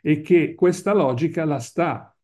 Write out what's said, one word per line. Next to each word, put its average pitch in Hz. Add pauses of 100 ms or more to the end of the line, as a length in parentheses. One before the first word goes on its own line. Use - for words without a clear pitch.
e 151
che 160
questa 185
logica 160
la 147
sta 139